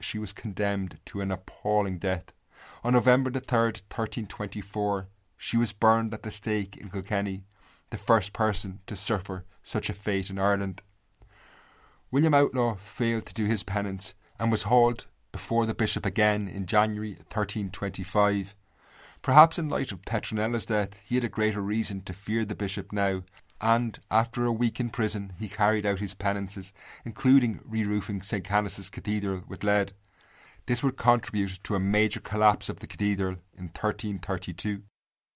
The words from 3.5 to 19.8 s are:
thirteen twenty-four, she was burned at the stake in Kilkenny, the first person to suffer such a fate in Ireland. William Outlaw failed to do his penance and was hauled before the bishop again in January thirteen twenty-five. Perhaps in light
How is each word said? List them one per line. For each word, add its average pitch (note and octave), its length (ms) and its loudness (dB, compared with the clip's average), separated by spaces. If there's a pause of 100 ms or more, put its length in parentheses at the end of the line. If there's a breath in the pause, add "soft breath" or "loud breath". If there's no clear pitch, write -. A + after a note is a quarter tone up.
thirteen A2 380 -4
twenty-four, G2+ 800 -4 (300)
she - 180 -4
was A#2 160 2
burned A2+ 420 4
at G#2+ 100 -8
the A2 80 -8
stake G#2 440 -2
in - 140 -12
Kilkenny, G2 560 -4 (440 soft breath)
the G2 80 -6
first A2+ 360 2
person G2+ 520 -2
to G#2+ 120 -6
suffer F#2+ 480 -4 (180)
such - 260 -4
a G#2 40 -2
fate G2 360 -2
in F#2+ 80 -8
Ireland. G2 440 0 (1300 soft breath)
William D#3 220 4
Outlaw C3 420 2
failed A2+ 520 -2
to F#2+ 60 -14
do G#2+ 120 0
his G#2+ 180 0
penance G2 500 -4 (240 soft breath)
and A2+ 140 2
was A2 120 0
hauled A#2+ 420 4 (260)
before A#2 340 0
the A2 80 0
bishop G#2 320 0
again G#2 440 2
in G2 160 -6
January G#2+ 500 0 (140)
thirteen G#2 400 -2
twenty-five. G2+ 840 0 (640 soft breath)
Perhaps D3+ 380 8
in D#3+ 80 -2
light C#3 240 -2